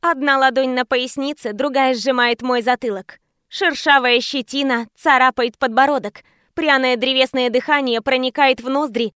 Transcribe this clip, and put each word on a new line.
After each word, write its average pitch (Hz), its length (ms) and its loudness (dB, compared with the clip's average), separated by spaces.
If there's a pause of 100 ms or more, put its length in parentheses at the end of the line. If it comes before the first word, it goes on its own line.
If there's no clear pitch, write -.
Одна 285 360 0
ладонь 262 340 2
на 254 120 -2
пояснице, 262 680 -4
другая 262 400 0
сжимает 240 480 0
мой 247 200 -2
затылок. 226 580 -4 (280)
Шершавая 269 720 2
щетина 254 760 -4
царапает 254 600 2
подбородок. 262 680 0 (320)
Пряное 262 420 2
древесное 262 520 0
дыхание 247 520 0
проникает 262 580 0
в 233 100 -10
ноздри 240 480 -2